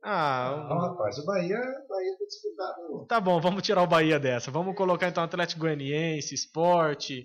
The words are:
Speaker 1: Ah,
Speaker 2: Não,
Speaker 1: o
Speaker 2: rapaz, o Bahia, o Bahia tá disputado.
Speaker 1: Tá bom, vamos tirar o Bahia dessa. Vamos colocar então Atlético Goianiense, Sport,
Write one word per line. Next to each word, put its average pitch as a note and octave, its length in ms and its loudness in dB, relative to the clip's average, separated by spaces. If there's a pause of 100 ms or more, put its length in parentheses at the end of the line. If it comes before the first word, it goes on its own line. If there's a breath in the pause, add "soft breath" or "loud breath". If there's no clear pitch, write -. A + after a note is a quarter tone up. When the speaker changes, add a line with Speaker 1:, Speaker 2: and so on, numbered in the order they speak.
Speaker 1:
Ah, D3 640 0
Speaker 2:
Não, D3+ 60 0
Speaker 1:
o E3+ 60 0
Speaker 2:
rapaz, A#2 360 -2
o D3 80 -8
Bahia, F#3 320 0
o C4 300 -8
Bahia F#4+ 300 -4
tá G#4 100 -8
disputado. - 800 -10
Speaker 1:
Tá A#3 140 2
bom, F3+ 180 4
vamos F3+ 240 2
tirar F#3+ 200 4
o F3 40 6
Bahia D#3+ 320 6
dessa. B2+ 320 0
Vamos F3+ 240 -2
colocar F3+ 320 2
então F3 160 -2
Atlético E3+ 380 -2
Goianiense, D3+ 720 -2
Sport, D#3+ 760 2 (140)